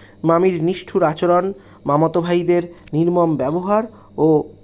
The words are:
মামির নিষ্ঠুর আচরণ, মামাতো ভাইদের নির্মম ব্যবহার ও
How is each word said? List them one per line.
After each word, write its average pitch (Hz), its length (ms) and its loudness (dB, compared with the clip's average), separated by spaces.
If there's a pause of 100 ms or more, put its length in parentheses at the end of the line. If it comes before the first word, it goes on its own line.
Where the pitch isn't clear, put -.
(240)
মামির 170 400 2
নিষ্ঠুর 180 400 -2
আচরণ, 175 500 0 (320)
মামাতো 160 360 0
ভাইদের 175 520 0 (200)
নির্মম 170 440 0
ব্যবহার 180 460 -2 (340)
ও 151 260 2 (200)